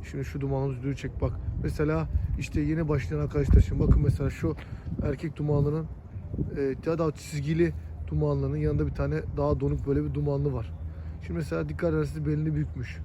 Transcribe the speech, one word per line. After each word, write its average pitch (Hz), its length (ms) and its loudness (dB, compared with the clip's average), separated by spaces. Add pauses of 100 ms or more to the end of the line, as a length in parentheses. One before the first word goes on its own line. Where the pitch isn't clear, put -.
(120)
Şimdi 139 140 -4
şu 139 160 -6
dumanımızı 135 420 -2
dürecek 131 380 -4
bak. 127 120 0 (300)
Mesela 156 440 0 (320)
işte - 220 0
yeni 156 280 0
başlayan 147 300 0
arkadaşlar 143 360 4
için - 240 8
bakın 135 240 8
mesela 139 260 4
şu 156 260 -2 (480)
erkek 143 320 -2
dumanlının, 147 520 2 (720)
e, 139 180 0 (100)
ya 165 120 2
da 160 140 2
çizgili 156 640 0 (340)
dumanlının 147 500 0
yanında 151 300 2
bir 139 60 -2
tane 143 280 -2 (160)
daha 143 220 2
donuk 139 280 -2
böyle 143 160 2
bir 147 100 -4
dumanlı 143 400 0
var. 113 200 -6 (480)
Şimdi 170 180 -4
mesela 165 300 -2
dikkat 156 240 0
ederseniz 151 340 0
belini 156 280 0
bükmüş. 135 500 -4